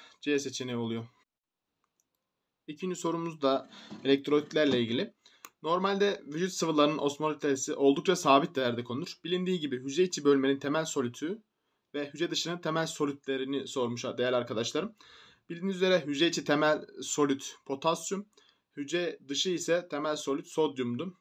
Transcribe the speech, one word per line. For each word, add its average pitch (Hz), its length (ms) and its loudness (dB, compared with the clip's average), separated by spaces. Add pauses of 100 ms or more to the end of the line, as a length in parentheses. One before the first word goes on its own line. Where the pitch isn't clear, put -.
(220)
C 143 180 0
seçeneği 127 380 -6
oluyor. 117 300 -4 (1600)
İkinci 180 280 -6
sorumuz 165 460 -4
da 135 280 2 (340)
elektrolitlerle 143 800 4
ilgili. 123 320 -2 (500)
Normalde 196 600 0
vücut 165 260 -2
sıvılarının 151 460 4
osmolitesi 147 760 -2
oldukça 139 400 6
sabit 147 400 6
değerde 120 280 0
konulur. 131 400 -8
Bilindiği 180 360 -2
gibi 135 180 -4
hücre 139 260 0
içi 180 200 -2
bölmenin 139 360 4
temel 151 260 -2
solütü 147 560 -4 (520)
ve 143 160 -6
hücre 160 220 -4
dışının 160 260 -4
temel 160 300 -2
solütlerini 135 800 -4
sormuş 120 360 -4
değerli 123 320 0
arkadaşlarım. 120 600 -2 (540)
Bildiğiniz 180 260 -4
üzere 185 300 4
hücre 147 220 2
içi 165 160 0
temel 151 420 2 (160)
solüt 139 540 0 (100)
potasyum, 160 600 -2 (500)
hücre 151 520 -4
dışı 143 220 -2
ise 170 380 0
temel 151 280 -2
solüt 147 320 -4
sodyumdu. 135 720 -2